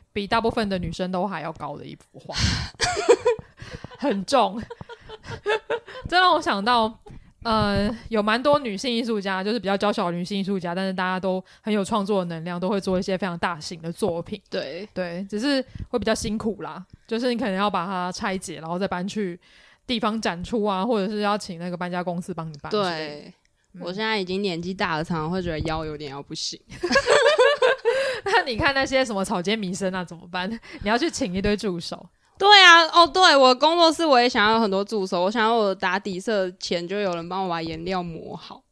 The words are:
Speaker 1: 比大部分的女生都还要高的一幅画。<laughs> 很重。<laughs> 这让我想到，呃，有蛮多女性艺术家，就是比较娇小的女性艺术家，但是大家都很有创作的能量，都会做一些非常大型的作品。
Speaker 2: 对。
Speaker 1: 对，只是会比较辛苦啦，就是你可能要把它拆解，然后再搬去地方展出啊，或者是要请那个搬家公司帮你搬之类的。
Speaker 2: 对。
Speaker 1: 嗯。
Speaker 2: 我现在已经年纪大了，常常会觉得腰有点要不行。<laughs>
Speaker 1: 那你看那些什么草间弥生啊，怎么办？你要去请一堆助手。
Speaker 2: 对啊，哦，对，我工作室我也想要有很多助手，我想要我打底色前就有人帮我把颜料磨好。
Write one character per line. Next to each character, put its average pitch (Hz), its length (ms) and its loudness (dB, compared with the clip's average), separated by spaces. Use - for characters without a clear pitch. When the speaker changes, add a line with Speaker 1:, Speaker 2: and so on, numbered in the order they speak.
Speaker 1:
比 202 160 -4
大 226 120 2
部 220 80 2
分 233 200 -2
的 190 100 -2
女 170 140 -4
生 180 180 -4
都 185 160 -2
还 185 140 -6
要 165 140 -8
高 147 220 -10
的 - 80 -14
一 - 120 -14
幅 - 240 -20
画。 - 160 -10
<laughs> - 800 -6
很 202 260 0
重。 220 380 2
<laughs> - 1500 -8
这 339 80 0
让 359 160 6
我 311 80 2
想 202 240 -2
到， 233 260 2
呃， 208 520 0
有 220 140 0
蛮 220 200 0
多 294 160 4
女 247 160 -6
性 196 160 -4
艺 233 140 0
术 220 160 -2
家， 190 240 -4
就 214 80 -2
是 240 80 -2
比 180 60 -8
较 196 100 0
娇 208 160 0
小 202 140 -2
的 175 100 -2
女 175 80 -4
性 202 140 -4
艺 196 40 0
术 190 160 -2
家， 175 160 -6
但 190 120 -2
是 190 60 -2
大 185 120 -2
家 185 160 -2
都 185 240 -2
很 214 140 -2
有 202 100 2
创 202 220 -2
作 202 140 0
的 175 60 0
能 165 180 -8
量， 175 140 -6
都 180 80 -4
会 196 140 0
做 185 180 0
一 185 40 0
些 190 160 -2
非 202 80 -4
常 170 120 -4
大 175 220 -4
型 165 220 -12
的 165 100 -8
作 170 300 -2
品。 196 260 -10
Speaker 2:
对。 160 460 -8
Speaker 1:
对， 180 340 -6
只 208 100 -6
是 269 240 2
会 247 80 -2
比 202 80 -4
较 220 80 2
辛 220 240 -4
苦 196 240 -4
啦， 156 200 -10
就 226 140 -2
是 254 80 0
你 240 100 0
可 262 60 -2
能 196 100 0
要 202 140 2
把 185 160 -2
它 180 280 -4
拆 190 260 -4
解， 160 200 -10
然 160 120 -10
后 175 80 -4
再 190 100 -2
搬 180 180 -4
去 190 320 -6
地 240 140 -2
方 226 180 -2
展 180 240 -4
出 208 220 -2
啊， 190 220 0
或 220 180 0
者 214 80 -4
是 208 80 -4
要 208 160 0
请 185 220 -8
那 175 100 -8
个 175 80 -6
搬 180 140 -6
家 180 120 -4
公 175 200 -4
司 190 100 -8
帮 160 180 -8
你 151 120 -14
搬 156 80 -10
之 214 80 0
类 208 40 2
的。 185 80 0
Speaker 2:
对。 156 440 -8
Speaker 1:
嗯。 175 80 -16
Speaker 2:
我 170 100 -8
现 202 100 -6
在 220 160 0
已 190 60 -2
经 185 160 -4
年 175 220 -2
纪 180 100 -6
大 180 240 -2
了， 156 80 -2
常 165 140 -2
常 156 120 -2
会 185 120 -2
觉 175 80 -4
得 156 100 -4
腰 160 240 -4
有 156 100 -8
点 147 160 -10
要 139 120 -12
不 - 120 -14
行。 - 240 -8
<laughs> 508 1400 2
Speaker 1:
那 392 200 2
你 233 120 -4
看 262 180 2
那 269 120 0
些 262 180 2
什 220 100 -6
么 196 80 0
草 185 200 -2
间 202 160 0
弥 190 160 -4
生 185 200 -4
啊， 185 80 -4
怎 165 140 -12
么 170 120 -20
办？ 180 200 -4
你 196 60 -4
要 220 80 4
去 294 140 0
请 185 240 -4
一 196 80 -2
堆 208 120 2
助 185 240 -4
手。 - 300 -12
Speaker 2:
对 392 100 4
啊， 339 300 10
哦， 339 120 10
对， 339 300 6
我 262 180 8
工 294 240 4
作 330 160 6
室 330 140 0
我 277 100 6
也 240 120 6
想 220 180 2
要 220 80 4
有 226 60 4
很 214 100 2
多 190 140 0
助 202 200 -2
手， 180 200 0
我 185 40 4
想 220 140 0
要 220 100 4
我 208 220 2
打 190 240 0
底 190 220 -6
色 196 320 0
前 175 340 -6
就 196 140 -4
有 196 140 0
人 170 140 -8
帮 185 140 -4
我 185 60 -2
把 170 120 -2
颜 165 240 -8
料 185 160 -2
磨 170 360 -10
好。 - 340 -18